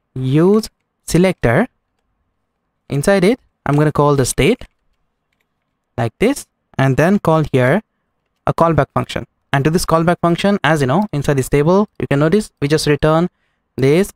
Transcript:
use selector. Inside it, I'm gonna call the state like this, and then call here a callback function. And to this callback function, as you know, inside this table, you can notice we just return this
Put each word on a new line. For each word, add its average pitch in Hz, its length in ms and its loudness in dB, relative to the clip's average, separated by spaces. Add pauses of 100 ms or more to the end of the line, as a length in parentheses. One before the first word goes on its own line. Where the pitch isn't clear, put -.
(140)
use 156 560 0 (340)
selector. 170 640 0 (1200)
Inside 180 360 0
it, 233 160 2 (260)
I'm 143 100 0
gonna 151 160 2
call 147 240 2
the 135 80 2
state 156 400 -2 (1300)
like 117 200 -4
this, 240 280 -2 (320)
and 135 180 0
then 180 220 2
call 160 340 0
here 131 300 0 (640)
a - 80 -2
callback 160 400 0
function. 120 320 -6 (260)
And 139 120 0
to 156 60 2
this 175 160 -2
callback 165 340 0
function, 190 440 0
as 151 160 2
you 131 60 0
know, 202 260 0
inside 143 220 -2
this 131 140 -2
table, 175 400 2 (120)
you - 60 -6
can 143 120 0
notice 165 320 0 (100)
we 143 80 -4
just 151 180 0
return 156 420 0 (480)
this 151 400 0